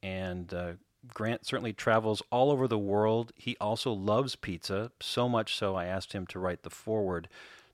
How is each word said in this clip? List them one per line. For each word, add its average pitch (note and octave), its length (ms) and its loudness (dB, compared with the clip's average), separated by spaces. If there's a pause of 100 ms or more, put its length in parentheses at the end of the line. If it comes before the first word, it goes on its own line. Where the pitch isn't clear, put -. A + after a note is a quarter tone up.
And, F#2 500 -6
uh, F2 180 -4 (420)
Grant A2+ 320 -4
certainly A#2 260 -4
travels A2 500 2 (100)
all C3 200 6
over C3 160 4
the A2+ 100 2
world. G#2+ 600 2
He - 240 -6
also A2 320 0
loves G#2+ 420 2
pizza, G2 640 -6
so B2 300 0
much A2+ 260 0
so G2 200 0
I F2 100 -2
asked F#2 260 -4
him F#2+ 160 -4
to - 120 -8
write F2+ 240 -2
the D#2+ 60 -10
foreword F#2 600 -2 (440)